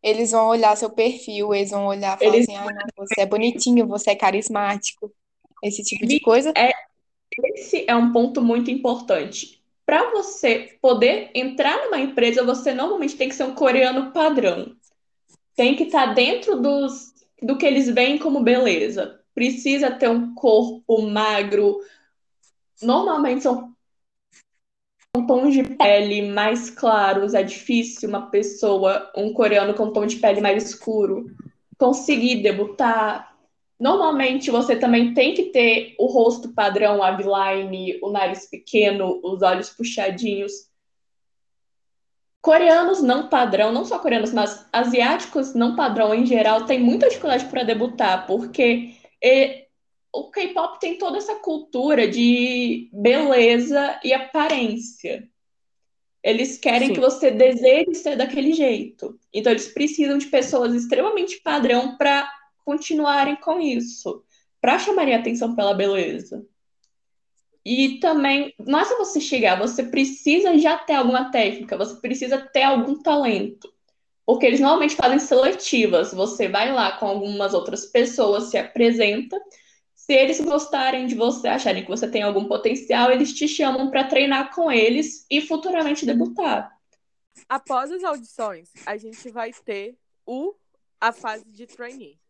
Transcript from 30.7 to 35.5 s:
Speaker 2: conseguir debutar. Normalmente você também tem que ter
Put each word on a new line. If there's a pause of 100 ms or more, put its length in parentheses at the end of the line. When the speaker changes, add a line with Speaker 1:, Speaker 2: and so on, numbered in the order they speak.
Speaker 2:
conseguir
debutar. (500)
Normalmente
você
também
tem
que
ter